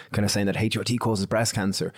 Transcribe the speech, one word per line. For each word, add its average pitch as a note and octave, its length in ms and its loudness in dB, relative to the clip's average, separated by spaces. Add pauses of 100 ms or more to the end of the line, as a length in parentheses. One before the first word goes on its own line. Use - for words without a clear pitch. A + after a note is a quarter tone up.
(120)
kind G#2 120 0
of G2 60 2
saying G2+ 160 0
that F#2+ 100 0
H G#2+ 200 0
R - 80 -4
T A#2+ 140 0
causes A2 280 0
breast A2+ 260 2
cancer. G2 460 -2